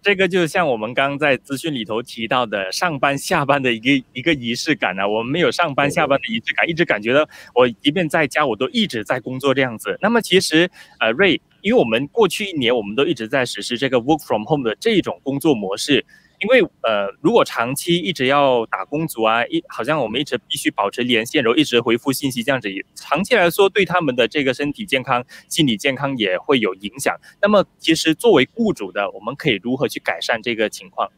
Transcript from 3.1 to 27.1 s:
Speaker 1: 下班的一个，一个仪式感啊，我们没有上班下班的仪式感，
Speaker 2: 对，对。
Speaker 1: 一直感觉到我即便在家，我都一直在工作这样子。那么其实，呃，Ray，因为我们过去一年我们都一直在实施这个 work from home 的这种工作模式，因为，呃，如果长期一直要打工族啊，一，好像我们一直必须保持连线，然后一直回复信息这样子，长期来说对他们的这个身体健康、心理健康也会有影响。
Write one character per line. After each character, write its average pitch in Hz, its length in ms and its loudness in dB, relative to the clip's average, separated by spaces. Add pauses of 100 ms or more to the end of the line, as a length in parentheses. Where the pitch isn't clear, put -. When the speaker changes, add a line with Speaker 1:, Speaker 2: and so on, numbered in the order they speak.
Speaker 1:
下 147 280 0
班 139 180 2
的 127 80 2
一 113 80 -2
个， 131 320 2
一 127 100 -8
个 160 120 2
仪 120 200 -4
式 147 220 0
感 95 240 -2
啊， 98 80 0
我 107 160 0
们 123 80 -4
没 165 80 -2
有 143 100 4
上 156 240 -2
班 143 160 2
下 156 160 0
班 135 140 2
的 - 80 -10
仪 110 180 -4
式 - 80 -6
感， 107 120 2
Speaker 2:
对， - 20 -4
对。 170 40 -4
Speaker 1:
一 - 20 -2
直 165 100 0
感 110 180 0
觉 113 120 0
到 151 120 4 (300)
我 123 140 6
即 131 200 -2
便 160 200 -2
在 156 180 2
家， 151 180 0
我 135 80 0
都 123 140 -2
一 220 180 0
直 113 160 -6
在 127 200 -4
工 127 180 -8
作 135 140 2
这 135 80 2
样 120 160 -2
子。 95 240 -6
那 202 80 2
么 233 100 2
其 180 220 2
实， 165 280 2 (300)
呃， 113 140 2
Ray， 175 260 2 (220)
因 208 120 0
为 254 60 6
我 160 60 4
们 120 240 0
过 214 180 2
去 - 160 -4
一 196 80 -8
年 127 240 0
我 117 60 0
们 104 160 -6
都 143 80 2
一 170 80 0
直 113 160 -6
在 135 160 0
实 101 160 -8
施 120 160 -6
这 135 100 -2
个 123 100 0
work 143 280 2
from 110 200 -2
home 143 240 0
的 104 80 -2
这 220 220 2
种 104 240 -6
工 139 160 -4
作 151 160 2
模 101 220 -6
式， 135 280 0 (360)
因 196 80 -6
为， 254 100 6 (220)
呃， 101 260 0 (140)
如 160 100 2
果 196 140 4
长 123 280 -2
期 175 220 -2
一 180 160 -2
直 135 140 -2
要 131 400 4
打 95 180 -6
工 156 240 -6
族 113 160 -4
啊， 113 220 2
一， 165 240 -4
好 - 120 -10
像 147 160 -2
我 117 120 -2
们 120 100 -4
一 147 60 -4
直 127 120 -4 (120)
必 - 80 -6
须 - 120 -2
保 101 220 -2
持 127 100 -6
连 120 240 0
线， 147 160 -2
然 113 80 2
后 120 60 2
一 151 80 4
直 120 160 2
回 117 180 2
复 135 140 -2
信 135 180 -2
息 120 140 -6
这 143 80 -2
样 131 80 0
子， 107 80 -8 (280)
长 156 280 -4
期 233 120 0
来 175 140 4
说 196 200 4
对 190 160 2
他 175 160 0
们 139 120 -2
的 120 140 2
这 147 160 -2
个 127 100 0
身 147 200 -4
体 110 120 -10
健 131 160 -2
康、 123 220 -2 (240)
心 165 180 0
理 113 120 2
健 135 180 0
康 139 220 -4
也 95 200 0
会 135 220 2
有 98 160 0
影 101 240 -12
响。 98 160 -2 (260)